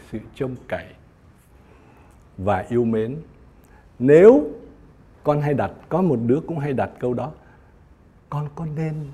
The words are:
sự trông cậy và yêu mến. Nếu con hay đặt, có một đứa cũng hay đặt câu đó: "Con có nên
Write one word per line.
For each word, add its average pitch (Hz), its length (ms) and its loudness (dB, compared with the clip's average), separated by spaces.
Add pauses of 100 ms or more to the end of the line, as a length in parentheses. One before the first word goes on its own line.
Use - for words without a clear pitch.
(120)
sự 113 60 -10 (160)
trông 131 220 -8 (120)
cậy - 180 -8 (1500)
và 95 300 -2
yêu 120 160 0
mến. 113 320 -2 (800)
Nếu 185 520 8 (760)
con 147 160 0
hay 147 140 -2
đặt, 107 160 -2 (180)
có 165 140 -2
một 147 240 0
đứa 135 140 2
cũng 165 180 -8
hay 143 140 -4
đặt 107 260 -4
câu 123 160 -4
đó: 123 180 -8 (1000)
"Con 147 240 -8
có 165 120 -10 (100)
nên 156 180 -6 (200)